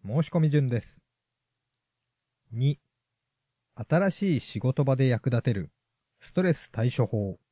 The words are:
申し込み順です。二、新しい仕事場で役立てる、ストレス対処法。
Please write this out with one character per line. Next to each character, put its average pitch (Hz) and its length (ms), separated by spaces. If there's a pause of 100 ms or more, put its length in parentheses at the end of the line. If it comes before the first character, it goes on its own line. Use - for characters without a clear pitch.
申 131 160
し - 60
込 175 100
み 156 120
順 139 180
で 117 140
す。 - 200 (1500)
二、 131 260 (960)
新 180 380
し 185 240
い 117 40
仕 - 200
事 127 240
場 135 100
で 131 140
役 120 220
立 120 120
て 127 100
る、 95 200 (480)
ス - 120
ト 185 100
レ 175 120
ス - 160
対 117 220
処 120 140
法。 101 340 (120)